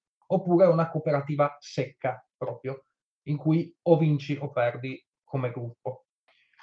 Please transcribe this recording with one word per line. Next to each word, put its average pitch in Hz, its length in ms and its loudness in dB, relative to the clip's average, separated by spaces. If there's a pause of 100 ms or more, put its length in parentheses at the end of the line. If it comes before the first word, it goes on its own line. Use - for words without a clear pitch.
(260)
oppure 175 400 4
una 165 240 4
cooperativa 143 680 0
secca - 640 -6 (120)
proprio, 131 480 -10 (400)
in 147 120 -4
cui 160 460 0
o 170 160 6
vinci 147 420 2
o 139 100 -8
perdi 123 520 -4 (220)
come 127 260 -4
gruppo, 120 560 -12 (560)